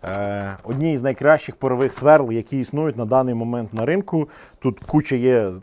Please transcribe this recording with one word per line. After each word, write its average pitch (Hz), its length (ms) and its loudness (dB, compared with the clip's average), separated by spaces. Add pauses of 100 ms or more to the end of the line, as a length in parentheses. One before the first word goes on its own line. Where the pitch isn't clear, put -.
Е, 101 600 -6
одні 143 320 -2
з 120 60 -4
найкращих 139 540 2
парових 127 360 0
сверл, 143 400 4
які 117 280 -4
існують 143 360 -4
на 117 80 -4
даний 127 300 2
момент 117 400 -6
на 110 120 -2
ринку. 165 420 -2 (300)
Тут 127 260 -4
куча 147 320 0
є 120 340 2 (120)